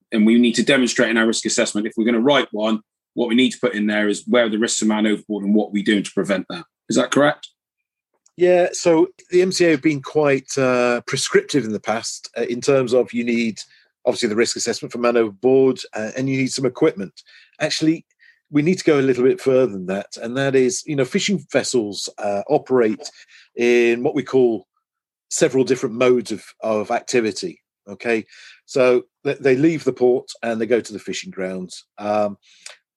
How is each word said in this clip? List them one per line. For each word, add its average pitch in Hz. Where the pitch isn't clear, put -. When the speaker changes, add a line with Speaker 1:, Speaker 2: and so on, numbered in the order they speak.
Speaker 1:
and 107
we 113
need 120
to 117
demonstrate 127
in 117
our 113
risk 113
assessment, 107
if 107
we're 110
gonna 120
write 131
one, 107
what 117
we 113
need 127
to -
put 101
in 104
there 107
is 101
where 117
the 107
risks 113
of 110
man 107
overboard 104
and 98
what 107
we're 101
doing 101
to -
prevent 92
that. 123
Is -
that 127
correct? -
Speaker 2:
Yeah, 180
so 170
the 180
M 190
C 180
A 170
have 147
been 147
quite, 139
uh, 123
prescriptive 147
in 110
the 101
past, -
uh, 120
in 120
terms 131
of 120
you 120
need, 117
obviously, 120
the 104
risk 117
assessment 120
for 120
man 120
overboard, 127
uh, 110
and 135
you 135
need 131
some 135
equipment. -
Actually, 156
we 147
need 175
to -
go 151
a 135
little 127
bit 131
further 127
than 95
that, 95
and 117
that 139
is, 127
you 156
know, 139
fishing 180
vessels, 113
uh, 101
operate 127
in 120
what 151
we 139
call 120
several 131
different 120
modes 123
of, 101
of 107
activity, 110
okay? 110
So 127
th-, 131
they 131
leave 156
the 123
port 123
and 113
they 113
go 110
to 107
the 98
fishing 92
grounds. 92
Um, 104